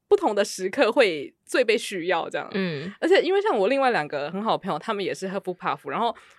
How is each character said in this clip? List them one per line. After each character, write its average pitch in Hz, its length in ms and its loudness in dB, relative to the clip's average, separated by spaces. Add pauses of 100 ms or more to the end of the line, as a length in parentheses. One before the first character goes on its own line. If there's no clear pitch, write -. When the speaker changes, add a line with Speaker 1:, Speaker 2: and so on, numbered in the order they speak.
Speaker 1:
不 403 80 8
同 254 200 2
的 208 100 4
时 185 240 -6
刻 214 220 2
会 175 420 2 (100)
最 277 220 2
被 214 100 2
需 190 320 -4
要 170 220 0
这 165 80 -6
样。 147 160 -6
Speaker 2:
嗯。 175 460 -4
Speaker 1:
而 320 100 -2
且 381 140 6
因 349 100 0
为 392 80 2
像 392 160 0
我 190 100 2
另 269 140 2
外 254 80 2
两 160 180 0
个 147 220 -6
很 190 140 -6
好 220 80 0
的 151 80 0
朋 190 120 -6
友， 151 60 -2
他 214 160 -6
们 202 100 -4
也 160 80 -2
是 190 160 -6
赫 190 120 -4
夫 185 120 -8
帕 170 240 -4
夫， 143 140 -12
然 147 100 -2
后 233 160 0 (240)